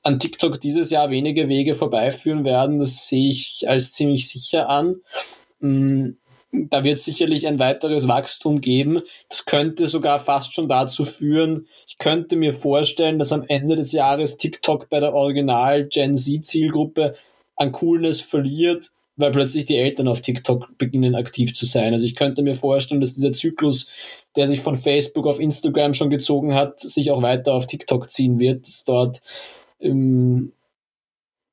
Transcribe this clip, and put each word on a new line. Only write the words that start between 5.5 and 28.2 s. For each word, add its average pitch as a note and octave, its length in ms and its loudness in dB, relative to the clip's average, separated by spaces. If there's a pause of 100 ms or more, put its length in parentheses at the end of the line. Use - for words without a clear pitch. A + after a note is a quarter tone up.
Mm, C3+ 500 2 (420)
da D3 320 0
wird C#3+ 160 2
sicherlich D#3 480 0
ein D3 100 0
weiteres C#3 480 0
Wachstum C#3 540 0
geben. C#3 420 2 (260)
Das - 160 -2
könnte D#3 440 0
sogar D3 320 0
fast C#3 340 -2
schon D#3+ 140 -2
dazu C3 360 0
führen, D#3 640 0 (220)
ich - 100 -20
könnte E3 380 0
mir D#3 160 2
vorstellen, D3+ 640 0
dass D3 140 0
am D3 160 -2
Ende D3 280 0
des D3+ 160 -2
Jahres C#3+ 440 0
TikTok - 520 -2
bei D3 120 0
der D3 140 0
Original-Gen-Z-Zielgruppe C#3+ 2000 0 (400)
an C#3 160 -4
Coolness E3 480 -2
verliert, D#3+ 680 -4 (260)
weil C#3+ 160 0
plötzlich C#3 320 0
die C#3 140 0
Eltern C3+ 300 0
auf A#2+ 140 0
TikTok B2 560 -4
beginnen B2+ 380 0
aktiv B2 380 -4
zu - 120 -2
sein. A2+ 260 2
Also A#2 140 0
ich A2+ 80 -4
könnte C#3 280 -2
mir C#3 120 0
vorstellen, C3+ 460 0
dass C3 140 0
dieser C3+ 180 2
Zyklus, D3+ 580 0 (460)
der C#3+ 120 4
sich C#3 120 0
von C#3+ 160 -2
Facebook C#3+ 500 0
auf D3 140 0
Instagram D3 540 0
schon C#3+ 160 0
gezogen C#3+ 440 0
hat, C#3 260 0
sich D3 300 -2
auch C3 120 2
weiter B2+ 320 2
auf B2+ 120 -2
TikTok - 440 -4
ziehen B2 280 2